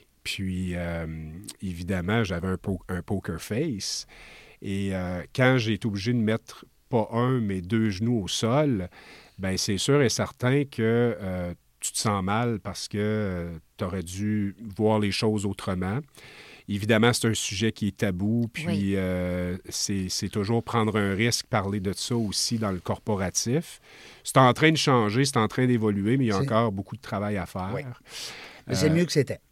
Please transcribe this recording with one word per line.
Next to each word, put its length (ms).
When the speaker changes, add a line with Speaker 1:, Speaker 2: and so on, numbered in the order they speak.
Speaker 1:
Puis, 520
euh, 300
évidemment, 640
j'avais 240
un 100
po-, 320
un 120
poker 400
face. 640
Et, 320
euh, 280
quand 220
j'ai 160
été 140
obligé 240
de 60
mettre 480
pas 220
un, 280
mais 220
deux 280
genoux 340
au 40
sol, 640
ben, 200
c'est 200
sûr 240
et 80
certain 560
que, 560
euh, 320
tu 140
te 40
sens 260
mal 360
parce 280
que, 100
euh, 600
t'aurais 260
dû 520
voir 240
les 120
choses 340
autrement. 540
Évidemment, 460
c'est 140
un 60
sujet 380
qui 160
est 100
tabou, 560
puis, 140
Speaker 2:
Oui. 280
Speaker 1:
euh, 640
c'est, 400
c'est 200
toujours 340
prendre 360
un 160
risque, 320
parler 320
de 140
ça 220
aussi 440
dans 120
le 80
corporatif. 1000
C'est 140
en 160
train 180
de 60
changer, 480
c'est 120
en 100
train 180
d'évoluer, 520
mais 80
il 20
y 40
a 40
Speaker 3:
C'est 60
Speaker 1:
encore 300
beaucoup 260
de 40
travail 360
à 100
faire. 260
Speaker 3:
Oui. 80
Mais 80
c'est 160
Speaker 1:
Euh, 20
Speaker 3:
mieux 120
que 60
c'était. 280